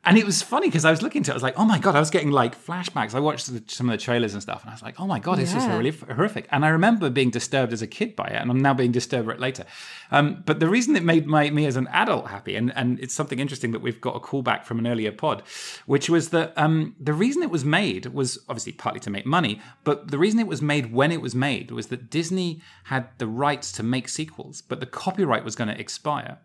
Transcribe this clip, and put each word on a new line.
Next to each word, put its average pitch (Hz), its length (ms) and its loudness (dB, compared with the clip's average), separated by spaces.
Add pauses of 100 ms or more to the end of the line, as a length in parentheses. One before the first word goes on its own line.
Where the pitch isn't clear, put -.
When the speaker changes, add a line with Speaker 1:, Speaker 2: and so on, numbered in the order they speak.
Speaker 1:
and 185 140 8
it 220 80 6
was 196 160 0
funny 311 280 0
'cause 165 140 0
I 160 80 8
was 160 100 2
looking 294 220 -2
to 143 80 -2
it, - 20 -2
I - 20 -2
was 120 80 -4
like, 131 140 0
"Oh 185 80 4
my 214 140 4
God," 190 160 4
I 143 40 8
was 156 100 4
getting, 147 220 2
like, 123 280 2
flashbacks. 165 560 -6
I 131 40 2
watched 139 340 -2
the, 113 140 -8
some - 220 -2
of 117 80 2
the 107 60 -6
trailers 120 300 0
and 101 80 -6
stuff, - 220 -8
and 113 80 -16
I - 20 -16
was 113 80 -18
like, - 180 -14
"Oh 175 80 -6
my 175 120 -2
God, 175 180 0
this 175 160 0
is 247 100 0
Speaker 2:
Yeah. 233 140 0
Speaker 1:
really 117 140 0
f-, 156 180 -12
horrific." 196 420 -2
And 143 140 2
I 156 40 6
remember 180 400 4
being 127 200 4
disturbed 123 420 0
as 110 120 -4
a 107 40 -6
kid 214 280 -6
by - 100 -4
it, 110 160 -4
and 120 100 -2
I'm 127 80 2
now 139 140 4
being 123 180 2
disturbed 120 360 0
by 113 80 -4
it - 40 -16
later. 127 240 -4 (480)
Um, 147 340 4
but 147 140 0
the 160 80 4
reason 240 300 4
it 175 60 2
made 165 240 4
my, 151 240 4
me 151 160 2
as 131 100 0
an 127 160 0
adult 190 340 2
happy, 98 300 -8
and, 117 180 0
and 123 240 0
it's 127 140 -10
something 139 260 -4
interesting 131 340 -4
that - 80 -6
we've 120 200 -6
got - 140 -6
a - 40 -8
callback 127 460 -2
from 117 140 -4
an 117 80 -2
earlier 110 260 -2
pod, 110 300 -2 (420)
which 139 240 0
was 160 200 4
that, 165 280 0
um, 160 420 2
the 147 140 -2
reason 254 300 2
it 294 80 -2
was 156 120 0
made 147 440 0
was 131 320 -2 (100)
obviously - 240 -8
partly - 280 -6
to - 100 -8
make 101 140 -8
money, 151 360 0 (240)
but 147 260 0
the 143 60 -2
reason 214 220 4
it 226 80 0
was 156 160 -4
made 147 280 0
when 135 220 4
it 160 80 -4
was 123 140 -6
made 127 360 -2
was 117 160 -8
that 123 220 -10
Disney 165 500 -2 (260)
had 127 220 -4 (120)
the 120 80 -4
rights 139 460 -2
to 107 100 -6
make 123 260 -2
sequels, - 540 -10
but - 180 -8
the 131 60 -6
copyright 170 580 -2
was 113 100 -8
gonna 110 180 -4
expire. 127 720 -8